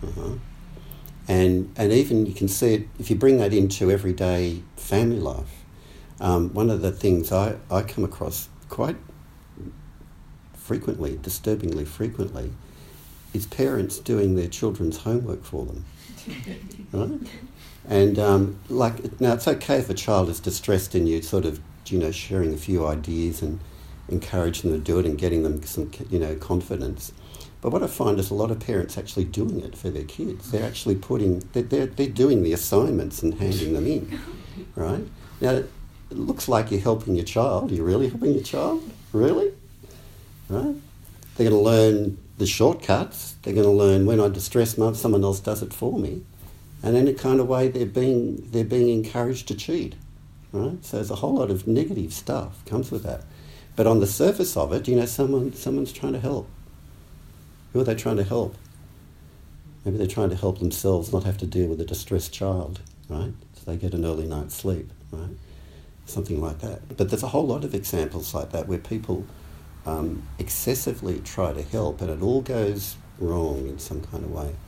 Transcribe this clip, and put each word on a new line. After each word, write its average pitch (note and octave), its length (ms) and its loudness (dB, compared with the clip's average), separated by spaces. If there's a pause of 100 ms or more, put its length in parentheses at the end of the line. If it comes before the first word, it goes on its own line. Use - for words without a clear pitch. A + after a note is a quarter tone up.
Uh-huh. F2+ 320 -6 (920)
And, F#2 480 4
and G#2 160 4
even A#2+ 340 6
you F#2+ 80 -4
can - 140 0
see A2+ 260 4
it, G#2+ 140 0 (120)
if - 100 -8
you A2+ 60 4
bring C3 240 8
that G2+ 140 4
into F#2+ 380 4
everyday F2+ 720 2 (140)
family A2+ 420 2
life, C2 460 -6 (560)
um, F2+ 320 2
one A2 160 4
of G2 120 0
the F#2 100 2
things F2+ 400 2
I, G2 260 2 (120)
I F#2 120 2
come G2 240 -2
across - 420 -6 (220)
quite C#3+ 260 -2 (1600)
frequently, - 680 -4
disturbingly F#2 640 -2
frequently, F#2 680 -6 (800)
is G2+ 120 -4
parents C3 540 0
doing G2+ 360 2
their F2+ 120 0
children's G#2 500 -2
homework A#2+ 460 -2
for C2 220 -6
them. - 200 -10 (420)
<laughs> - 380 -12 (280)
Right? B3 260 -2 (680)
And, G2+ 280 6
um, G2+ 420 4 (100)
like, A#2 500 0
now B2 140 6
it's A#2 140 0
okay C#3 320 2
if G2+ 100 -4
a G2 40 0
child F#2+ 360 4
is E2+ 100 -4
distressed - 560 0
and E2+ 120 4
you E2 140 2
sort F#2 240 0
of, D2+ 140 -2 (280)
you F#2+ 120 0
know, D#2 120 0
sharing F2 420 -2
a D2+ 40 -4
few D#2+ 300 0
ideas E2 540 -2
and D#2+ 180 -4 (480)
encouraging E2+ 640 -2
them D#2 80 0
to D2+ 60 -8
do E2+ 140 2
it F2+ 60 2
and D2+ 120 0
getting E2 260 2
them D2+ 200 -2
some, - 280 -6 (180)
you F#2+ 80 0
know, D#2 180 -2
confidence. - 760 -4 (500)
But A#2+ 100 0
what F3+ 120 0
I - 40 -2
find G#2 320 2
is F#2+ 100 0
a G2+ 60 -2
lot G#2+ 160 2
of A2 80 -2
parents G#2 380 -2
actually - 280 -2
doing A2+ 360 -2
it - 140 -12
for - 140 -6
their D2+ 140 -6
kids. - 480 -8
They're A2 140 0
actually A2+ 300 0
putting, G2 440 0 (140)
they're, A#2+ 100 2
they're, C3+ 240 0
they're C#3 200 0
doing A#2+ 360 6
the E2 100 2
assignments F#2+ 720 2
and D#2+ 100 2
handing E2+ 400 0
them D2+ 140 0
in, - 320 -2 (280)
<laughs> - 280 -14
right? D#3+ 300 -2 (360)
Now, B2+ 100 2
it C3 180 0 (420)
looks - 360 -4
like A2+ 240 2
you're G2 80 2
helping G#2+ 360 2
your E2+ 100 0
child. A#2+ 460 0
Are G2+ 40 -2
you E2 80 0
really A2 260 4
helping A#3 240 0
your - 100 0
child? D#4+ 460 -2 (220)
Really? F#3+ 420 4 (960)
Right? C4+ 260 -2 (600)
They're A#2 140 4
gonna G#2 120 8
learn G#2+ 560 6 (200)
the G2 80 2
shortcuts. C#3 960 2
They're G2+ 140 -4
gonna G2+ 160 6
learn G2 340 8
when A2 140 6
I G#2 100 6
distress A2+ 480 0
mum, A2 180 4
someone G2+ 280 4
else G2 160 2
does G#2+ 220 -4
it G2+ 120 -8
for B2 240 -2
me. F#2 260 -4 (600)
And A2+ 120 4
in C3 120 6
a C3+ 60 4
kind C3 260 4
of B2 80 4
way, C3 220 4
they're B2 180 0
being, A#2+ 640 0
they're A2+ 120 2
being A#2+ 260 4
encouraged A#2+ 580 0
to G2 80 -4
cheat, D3 400 -4 (560)
right? B2+ 340 -2
So - 120 -6
there's G#2 120 -4
a G#2 60 -4
whole C#3+ 180 0
lot C3 160 2
of F#2+ 180 0
negative A#2 460 0
stuff - 520 -6
comes A#2+ 260 -2
with - 120 -4
that. - 200 -8 (520)
But A2 120 6
on A2+ 120 8
the G2 80 4
surface F#3 480 2
of D2+ 180 0
it, G#2+ 140 -2
you B2 80 4
know, A#2+ 100 6
someone, C3+ 480 2
someone's C3+ 380 -2
trying - 220 -4
to C3 60 -4
help. B2 280 -4 (1300)
Who B2 80 4
are - 20 4
they A2+ 120 2
trying A2 220 -2
to G2 60 2
help? G2+ 320 -2 (1300)
Maybe G2 140 -2
they're G2+ 100 0
trying - 220 0
to - 60 -2
help F#2+ 240 0
themselves F2 540 0
not F#2+ 100 2
have F#2+ 140 0
to F#2 80 -6
deal F2+ 220 0
with D#2+ 140 -2
a - 40 -4
distressed - 480 -4
child, F#2 480 -4 (280)
right? E2 240 -6 (200)
So - 180 -12
they E2+ 60 -4
get F2+ 160 -4
an E2+ 120 0
early D#2+ 220 -2
night's D2 280 -6
sleep, F#2 360 -4 (200)
right? E2 240 -10 (720)
Something - 360 -4
like D#2 180 -4
that. - 380 -12
But B2 120 2
there's G#2+ 140 -2
a B2+ 40 -6
whole D3 180 2
lot C3 180 -2
of C#3+ 120 -6
examples D#2 580 -4
like D2 180 -6
that D#2+ 160 -4
where F#2 100 -2
people, G#2 480 -4 (600)
um, D#2+ 380 -4 (160)
excessively - 840 -4
try E2+ 320 -4
to C#2+ 80 -6
help E2+ 400 -4
and F#2 80 -4
it D#2 120 -4
all B2 200 2
goes G#2 540 -2 (240)
wrong E2 480 -2
in C#2 120 -10
some D2 220 -8
kind D2+ 220 -10
of D2+ 80 -8
way. D2 240 -6 (120)